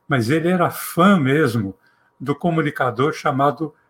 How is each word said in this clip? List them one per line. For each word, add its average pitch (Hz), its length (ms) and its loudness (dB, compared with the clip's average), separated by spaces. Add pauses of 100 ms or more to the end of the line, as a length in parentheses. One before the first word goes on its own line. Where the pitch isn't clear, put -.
mas 120 240 0
ele 160 180 0
era 175 220 2
fã 190 480 2
mesmo 131 560 0 (440)
do 139 140 -4
comunicador 147 800 -2
chamado 143 640 -2 (160)